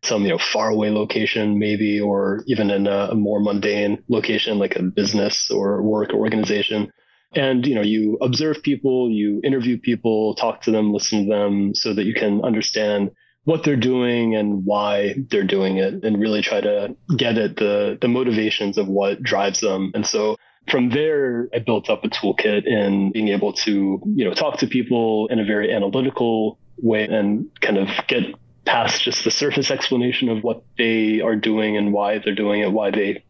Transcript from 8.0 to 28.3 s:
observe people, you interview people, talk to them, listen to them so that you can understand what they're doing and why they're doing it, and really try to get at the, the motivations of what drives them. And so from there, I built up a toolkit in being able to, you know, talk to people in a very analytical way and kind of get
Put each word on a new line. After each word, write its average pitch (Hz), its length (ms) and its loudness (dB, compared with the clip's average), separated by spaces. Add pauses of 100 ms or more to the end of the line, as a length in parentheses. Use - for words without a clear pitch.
observe 151 420 0
people, 127 480 0
you 104 320 0
interview 123 340 0
people, 110 580 0
talk 113 280 -2
to 117 80 0
them, 107 220 2
listen 101 320 0
to 101 40 -2
them 101 460 0
so 110 180 -2
that 98 120 0
you 110 80 -2
can 104 300 0
understand 107 680 0 (320)
what 156 200 0
they're 147 120 2
doing 120 600 2
and 101 300 0
why 104 500 0 (140)
they're 101 140 2
doing 95 340 0
it, 95 260 -2
and 107 180 0
really 107 220 0
try 101 180 0
to 104 340 -2 (220)
get 117 220 0
at 101 160 -2
the, 104 440 0
the 127 80 2
motivations 110 680 0
of 98 100 0
what 98 360 0
drives 98 380 0
them. 95 340 -2
And 104 100 -2
so 107 320 0 (320)
from 123 200 2
there, 135 640 0
I 113 60 -2
built 110 320 0
up 107 140 0
a 104 40 -2
toolkit - 600 0
in 101 440 2
being 107 180 0
able 101 240 0
to, 98 460 0 (160)
you 131 100 2
know, 90 100 0
talk 151 240 -2
to 135 80 0
people 113 640 0
in 117 80 2
a 107 40 0
very 107 300 0
analytical 113 840 0 (180)
way 110 300 2
and 104 420 0 (120)
kind 101 180 2
of 95 80 0 (200)
get 131 180 0 (400)